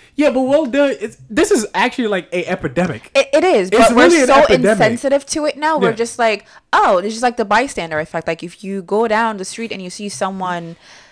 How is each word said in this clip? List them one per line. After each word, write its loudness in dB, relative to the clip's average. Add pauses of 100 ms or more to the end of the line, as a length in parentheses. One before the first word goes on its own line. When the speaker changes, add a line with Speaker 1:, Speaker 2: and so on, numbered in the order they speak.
(160)
Speaker 1:
yeah, 2
but 0
well, 2
duh. 0
It's, -10 (120)
this 0
is 0
actually, -2
like, -4
a -4
epidemic. -4
Speaker 2:
It, 2
it 2
is, 2
Speaker 1:
It's 2 (120)
Speaker 2:
but 2
Speaker 1:
really 6
Speaker 2:
we're 4
Speaker 1:
an 2
Speaker 2:
so 6
Speaker 1:
epidemic. 4 (200)
Speaker 2:
insensitive -2
to -4
it -4
now. 0
We're 2
Speaker 1:
Yeah. -2
Speaker 2:
just -6
like, -2 (260)
"Oh, 2
this -6
is -8
like -2
the -2
bystander -2
effect." -8
Like, -6
if -14
you -8
go -2
down -2
the -10
street -10
and -12
you -12
see -12
someone -8 (360)